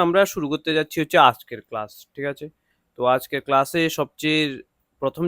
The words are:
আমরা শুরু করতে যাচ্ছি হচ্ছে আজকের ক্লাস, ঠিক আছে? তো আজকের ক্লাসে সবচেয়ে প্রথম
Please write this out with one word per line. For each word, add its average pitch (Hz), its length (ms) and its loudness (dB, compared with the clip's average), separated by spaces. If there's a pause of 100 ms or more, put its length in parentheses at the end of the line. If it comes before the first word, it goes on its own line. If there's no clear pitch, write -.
আমরা 170 140 2 (140)
শুরু 160 180 -6
করতে 151 260 -4
যাচ্ছি 156 240 -2
হচ্ছে 156 160 0 (120)
আজকের 117 380 -4
ক্লাস, 107 240 -8 (220)
ঠিক 139 180 -10
আছে? 143 140 -14 (520)
তো - 40 -10 (140)
আজকের 131 320 -6
ক্লাসে 139 340 2 (160)
সবচেয়ে 156 440 -2 (600)
প্রথম 139 260 -4